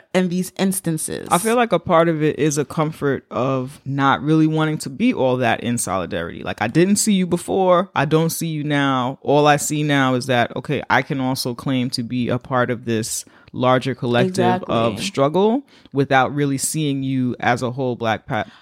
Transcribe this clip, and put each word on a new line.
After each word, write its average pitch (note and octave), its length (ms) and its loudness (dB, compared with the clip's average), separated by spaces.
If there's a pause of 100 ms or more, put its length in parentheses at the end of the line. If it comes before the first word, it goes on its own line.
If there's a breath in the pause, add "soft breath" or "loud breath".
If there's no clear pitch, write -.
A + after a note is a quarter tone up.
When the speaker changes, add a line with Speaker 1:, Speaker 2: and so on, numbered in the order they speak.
(140)
Speaker 1:
in F#3 160 2
these F3 280 -4
instances. E3 720 -2
Speaker 2:
I - 80 4
feel A3 200 0
like A#3 160 0
a E3+ 60 4
part E3+ 280 2
of D#3 160 0
it D3+ 160 0
is D3 180 0
a D3 60 0
comfort D3 680 -2
of C3 540 -4
not C3+ 380 0
really D#3 260 4
wanting D#3 320 0
to - 100 -10
be G3 240 0
all B2+ 240 2
that A#2 240 0
in A#2+ 160 -2
solidarity. F2 680 -4
Like, - 180 -6
I G#2+ 60 0
didn't F3 280 4
see G#3+ 160 2
you F#3 160 2
before. F3+ 680 2
I - 120 0
don't D#3+ 240 2
see E3 180 -6
you D#3 160 -4
now. C#3 600 0
All D3 220 4
I D3 120 6
see D3+ 260 -2
now C#3 300 2
is B2+ 140 -2
that, A#2+ 280 0
okay, C3 340 -4
I B2 120 4
can C#3 180 -4
also C3 360 -2
claim B2+ 340 -2
to B2+ 140 -4
be A#2+ 260 -4
a B2 100 0
part B2 300 0
of B2 160 -6
this A2+ 400 -2 (260 loud breath)
larger B2+ 440 2
collective F3+ 760 2
of A#2 240 2
Speaker 1:
Exactly. G#2 120 -6
Speaker 2:
struggle G3 580 2 (280 loud breath)
without C3 420 2
really C#3+ 260 0
seeing C#3 440 -2
you B2+ 380 0
as A#2 200 2
a B2 100 -2
whole B2+ 260 -4
black A2+ 300 -2
pa-, G#2+ 180 -2 (160 loud breath)